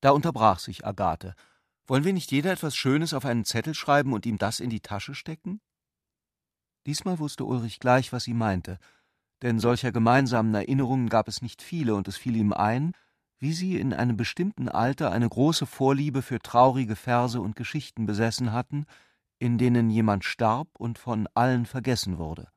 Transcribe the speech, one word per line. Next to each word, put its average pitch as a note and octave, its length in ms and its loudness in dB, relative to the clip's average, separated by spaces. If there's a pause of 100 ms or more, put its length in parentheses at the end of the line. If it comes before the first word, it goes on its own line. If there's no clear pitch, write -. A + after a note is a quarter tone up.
Da C3+ 80 6
unterbrach B2+ 500 2
sich - 260 -10
Agathe. F#2 480 -4 (540)
„Wollen C3+ 160 2
wir F#3+ 80 2
nicht F3+ 180 -4
jeder D3 220 2
etwas D#3+ 240 -4
Schönes D#3 380 2
auf C3 100 -4
einen A#2+ 200 0
Zettel C3 300 -4
schreiben C#3+ 380 2
und A2 140 -2
ihm A2 120 -2
das G#2 220 -2
in B2 100 -4
die A2 100 -6
Tasche G#2 340 -10
stecken?“ F3 460 -10 (1300)
Diesmal E3+ 320 -4
wusste D3 260 -6
Ulrich A#2 360 -4
gleich, B2+ 320 2
was B2 120 -6
sie A#2+ 100 -4
meinte, F#2+ 440 -2 (640)
denn A#2 160 0
solcher A#2+ 340 2
gemeinsamen A#2 640 4
Erinnerungen B2+ 540 0
gab A2 200 2
es G#2+ 120 -10
nicht - 220 -12
viele, C#3 320 -2
und G2 140 -2
es G2+ 80 -8
fiel A#2+ 200 -2
ihm G#2 160 4
ein, B2 400 0 (460)
wie D3 140 -4
sie F3+ 260 -4
in B2+ 160 0
einem A#2+ 220 0
bestimmten C3 520 -4
Alter B2 440 0
eine A#2 160 2
große C#3+ 380 2
Vorliebe C3+ 560 0
für A#2+ 180 -6
traurige B2 560 4
Verse A#2+ 440 -2
und G#2 160 -6
Geschichten A#2 500 -6
besessen A2 460 0
hatten, C3+ 340 -4 (520)
in A#2+ 200 0
denen A#2+ 320 4
jemand G#2+ 340 2
starb A#2 440 0 (100)
und A#2 200 -6
von A2 360 -4
allen A#2+ 320 2
vergessen A2 520 -2
wurde. E2 380 -8